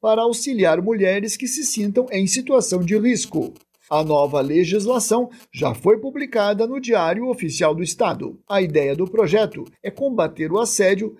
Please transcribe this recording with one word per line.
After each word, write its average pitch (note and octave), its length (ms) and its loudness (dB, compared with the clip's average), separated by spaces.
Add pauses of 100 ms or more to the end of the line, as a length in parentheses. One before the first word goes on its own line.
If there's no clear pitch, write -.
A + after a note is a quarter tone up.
para A3 220 2
auxiliar A3+ 600 2
mulheres G3+ 540 0
que C4 100 -8
se C#4 180 -6
sintam G#3+ 460 0
em G3 160 0
situação B3 540 0
de F3+ 180 0
risco. G#3 560 0 (340)
A D#3 160 0
nova C#3+ 360 2
legislação G#3 880 0 (220)
já C3 220 -2
foi G#3+ 240 4
publicada A3+ 680 -2
no C4 160 -4
Diário A3 480 0
Oficial D#3+ 460 0
do D#3+ 80 -4
Estado. - 560 -4 (100)
A G3+ 140 0
ideia D3 320 2
do F3 100 -2
projeto G3 600 0 (180)
é G3 80 -8
combater E3 640 -2
o G3+ 80 2
assédio G3+ 600 0